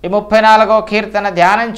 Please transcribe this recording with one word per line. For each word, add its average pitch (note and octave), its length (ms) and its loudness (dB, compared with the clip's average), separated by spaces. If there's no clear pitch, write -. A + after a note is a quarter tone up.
ఈ - 20 -8
ముప్పై G#3 340 0
నాలుగవ A3 400 4
కీర్తన G#3 480 -4
ధ్యానం G#3 480 0